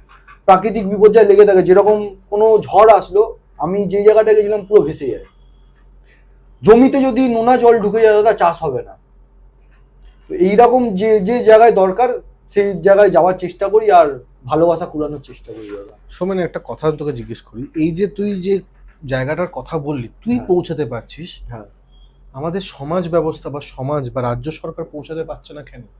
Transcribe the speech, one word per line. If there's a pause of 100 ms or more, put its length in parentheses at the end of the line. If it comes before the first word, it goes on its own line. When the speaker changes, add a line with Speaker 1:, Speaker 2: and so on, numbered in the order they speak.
(460)
Speaker 1:
প্রাকৃতিক
বিপর্যয়
লেগে
থাকে।
যেরকম (140)
কোনো
ঝড়
আসলো, (200)
আমি
যেই
জায়গাটা
গেছিলাম
পুরো
ভেসে
যায়। (1400)
জমিতে
যদি
নোনা
জল
ঢুকে
যায়
দাদা,
চাষ
হবে
না। (1300)
তো
এইরকম
যে,
যে
জায়গায়
দরকার (260)
সেই
জায়গায়
যাওয়ার
চেষ্টা
করি
আর (220)
ভালোবাসা
কুড়ানোর
চেষ্টা
করি
দাদা। (120)
Speaker 2:
সোমেন,
একটা
কথা
আমি
তোকে
জিজ্ঞেস
করি,
এই
যে
তুই
যে (460)
জায়গাটার
কথা
বললি,
তুই
Speaker 1:
হ্যাঁ।
Speaker 2:
পৌঁছাতে
পারছিস,
Speaker 1:
হ্যাঁ। (680)
Speaker 2:
আমাদের
সমাজ
ব্যবস্থা
বা
সমাজ
বা
রাজ্য
সরকার
পৌঁছাতে
পারছে
না
কেন? (180)